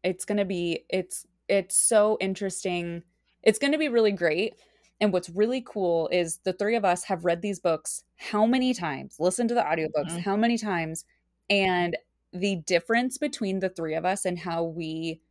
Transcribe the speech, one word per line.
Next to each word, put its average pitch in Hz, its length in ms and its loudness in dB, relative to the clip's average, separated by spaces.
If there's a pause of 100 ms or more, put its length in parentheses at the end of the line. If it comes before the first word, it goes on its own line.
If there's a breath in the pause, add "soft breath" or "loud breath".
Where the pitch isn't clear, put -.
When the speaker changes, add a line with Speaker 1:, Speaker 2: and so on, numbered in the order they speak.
Speaker 1:
it's 180 220 -4
gonna 202 200 0
be, 175 460 -4
it's, - 340 -4 (240)
it's 196 280 0
so 214 440 4
interesting. 180 840 -4 (400)
It's 214 160 4
gonna 277 180 2
be 311 100 0
really 226 220 4
great. 175 440 0 (460 soft breath)
And 202 120 4
what's 180 180 0
really 226 340 2
cool 170 440 0
is 170 300 0
the 190 140 -2
three 202 220 0
of 208 100 0
us 180 200 2
have 170 200 -4
read 170 160 2
these 202 200 -4
books - 420 -2 (140)
how 214 280 0
many 254 300 2
times, 139 460 -6
listened 190 300 2
to - 40 -2
the - 80 4
audiobooks 156 480 0
Speaker 2:
Mm-hmm. 175 80 -6
Speaker 1:
how 196 180 -2
many 233 220 2
times, 170 460 -4 (440)
and 180 480 2 (360)
the 185 240 0
difference 226 600 0
between 196 420 -2
the 185 80 0
three 165 260 -4
of 160 100 -2
us 190 200 -2
and 180 120 -2
how 170 280 -4
we 160 560 -6 (100)